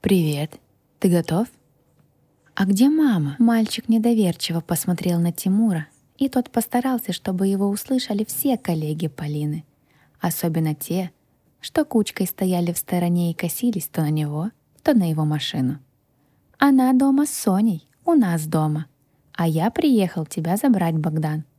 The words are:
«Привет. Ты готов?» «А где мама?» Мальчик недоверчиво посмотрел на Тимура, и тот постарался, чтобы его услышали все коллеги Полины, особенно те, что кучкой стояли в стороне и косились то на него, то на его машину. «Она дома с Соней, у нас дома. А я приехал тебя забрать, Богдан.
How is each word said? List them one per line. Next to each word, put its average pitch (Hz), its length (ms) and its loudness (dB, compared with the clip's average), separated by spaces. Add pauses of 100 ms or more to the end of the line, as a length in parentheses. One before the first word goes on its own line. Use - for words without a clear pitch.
«Привет. 156 580 0 (400)
Ты 190 100 2
готов?» 170 380 0 (1040)
«А 190 120 0
где 202 220 4
мама?» 233 520 2
Мальчик 226 500 2
недоверчиво 214 720 2
посмотрел 175 580 -2
на 170 140 2
Тимура, 190 540 0 (300)
и 269 120 0
тот 247 220 -2
постарался, 247 600 -2
чтобы 190 360 -2
его 196 200 0
услышали 214 560 -2
все 254 340 -2
коллеги 160 500 -4
Полины, 147 580 -6 (560)
особенно 165 520 -2
те, 175 380 -6 (540)
что - 180 -2
кучкой 208 440 -2
стояли 175 440 -2
в 170 60 -4
стороне 175 540 0
и - 20 -6
косились 196 540 -4
то - 140 -4
на 151 100 0
него, 156 400 -2 (320)
то 302 100 4
на 185 160 4
его 156 160 0
машину. 143 540 -2 (800)
«Она 262 340 4
дома 269 320 4
с - 60 -8
Соней, 196 560 0 (180)
у 339 80 2
нас 175 320 2
дома. 156 400 -2 (480)
А 170 140 0
я 165 240 0
приехал 214 560 2
тебя 170 300 -2
забрать, 185 380 0
Богдан. 156 480 -2 (160)